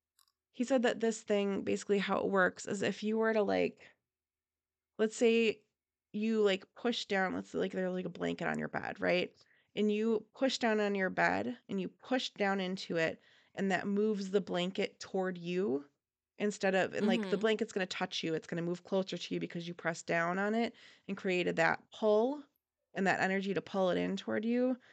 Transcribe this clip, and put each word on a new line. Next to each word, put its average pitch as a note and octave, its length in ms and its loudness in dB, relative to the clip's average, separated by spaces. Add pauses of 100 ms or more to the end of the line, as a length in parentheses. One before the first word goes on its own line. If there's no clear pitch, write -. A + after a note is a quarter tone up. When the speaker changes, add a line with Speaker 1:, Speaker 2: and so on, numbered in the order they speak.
(520)
Speaker 1:
he B3+ 120 -4
said C4 200 2
that A3 160 0
this A3+ 220 -2
thing, G3+ 400 0
basically G3+ 380 0
how G3 200 0
it - 100 -2
works F#3+ 360 2
is G3+ 160 -4
if G#3+ 220 -2
you G#3+ 140 0
were A3 160 2
to, G#3+ 80 4
like, F#3 480 0 (1080)
let's A3 180 0
say A3+ 440 4 (520)
you, A3 300 2
like, F#3+ 220 4 (100)
push - 320 -2
down, F#3+ 280 0
let's G3 160 -6
say, E3 80 -6
like, F#3 140 0
there's, F#3 200 -2
like, F3+ 120 -4
a F3+ 60 -6
blanket E3+ 380 -4
on D3+ 100 0
your D#3 100 -4
bed, - 320 -6
right? - 320 2 (440)
And G#3 160 2
you G#3+ 420 0
push C4+ 240 0
down G#3+ 220 2
on G3+ 140 0
your F#3+ 160 0
bed F#3 460 0 (120)
and G3 120 -4
you F3+ 80 -4
push - 420 -4
down G3 300 0
into F#3 360 -4
it, D#3+ 240 0 (340)
and G3 160 0
that F3+ 160 0
moves G3+ 440 0
the G3 100 2
blanket F#3 600 -2
toward F#3 380 -4
you F#3 480 -2 (520)
instead G3+ 360 0
of, F3+ 200 2
and, G#3 120 2
like, A3+ 240 2
the G3+ 80 2
Speaker 2:
Mm-hmm. - 20 -8
Speaker 1:
blanket's A3 320 0
gonna F#3 140 -2
touch - 380 -6
you. E3 100 -2
It's D#3 140 -4
gonna E3+ 140 -4
move F3 220 -4
closer F#3+ 340 -2
to - 160 -8
you F3 60 -2
because E3+ 280 -8
you F3 60 -8
press E3 280 -4
down E3+ 360 0
on G#3 160 0
it A#3 200 0 (340)
and G3 80 -6
created F3+ 400 0
that E3 260 2 (100)
pull A3+ 500 2 (520)
and F#3+ 120 0
that F3 140 2
energy F#3+ 340 0
to E3 80 -2
pull F#3+ 280 0
it F3+ 80 2
in F3+ 180 0
toward A3 280 -4
you B3 320 2 (160)